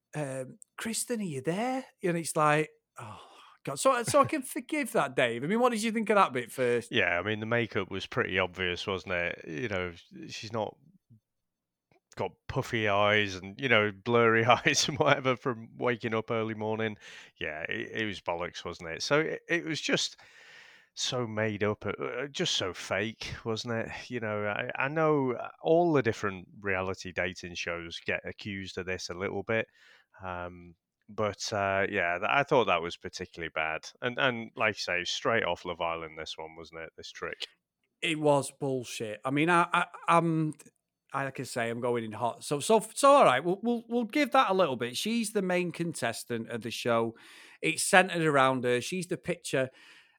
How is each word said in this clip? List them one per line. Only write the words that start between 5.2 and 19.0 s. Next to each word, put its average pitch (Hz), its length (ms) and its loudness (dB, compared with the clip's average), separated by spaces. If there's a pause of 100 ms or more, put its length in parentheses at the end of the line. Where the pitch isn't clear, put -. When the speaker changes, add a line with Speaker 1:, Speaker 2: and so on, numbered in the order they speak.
Speaker 1:
I 147 40 -2
mean, 214 120 2
what 247 120 6
did 214 120 -2
you 226 80 0
think 214 180 0
of 214 60 4
that 185 180 6
bit 120 180 -4
first? 120 400 2
Speaker 2:
Yeah, 90 260 4
I 90 60 0
mean, 107 160 0
the 110 60 -4
makeup 113 440 0
was 95 160 -6
pretty 95 340 0
obvious, 90 460 -2
wasn't 95 280 -4
it? 87 340 -4
You 131 220 -6
know, 90 220 -4 (360)
she's - 240 -12
not 110 240 -4 (1400)
got 95 140 -4 (160)
puffy 117 400 -2
eyes 104 480 4
and, 95 240 -12
you 135 100 -2
know, 107 220 4 (120)
blurry 113 420 6
<laughs> 117 200 6
eyes 143 220 4
and 151 120 -4
whatever 131 360 2
from 117 420 -6
waking 120 360 -2
up 110 180 -2
early 110 220 -2
morning. 107 440 -2 (420)
Yeah, 78 300 -6
it, 107 320 -4
it 110 40 0
was 98 160 -6
bollocks, 85 440 -6
wasn't 85 240 -10
it? 82 140 -8